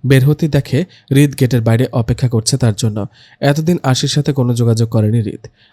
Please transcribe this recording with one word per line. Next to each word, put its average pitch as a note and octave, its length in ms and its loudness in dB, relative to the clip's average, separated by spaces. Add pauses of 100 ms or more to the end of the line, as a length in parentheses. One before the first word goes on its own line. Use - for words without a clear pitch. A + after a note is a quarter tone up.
বের C3 180 4
হতেই D3+ 240 0
দেখে C#3+ 360 -2 (260)
হৃদ C#3 300 2
গেটের A#2+ 200 2
বাইরে A#2 320 2
অপেক্ষা B2 360 -2
করছে A#2 280 -2
তার A#2+ 180 0
জন্য। G#2+ 320 -4 (340)
এতদিন D#3 420 0
আরশির C3+ 260 -2
সাথে D3 240 -2
কোনো B2 220 0
যোগাযোগ A#2 340 2
করেনি A2 300 0
হৃদ। - 280 -6 (260)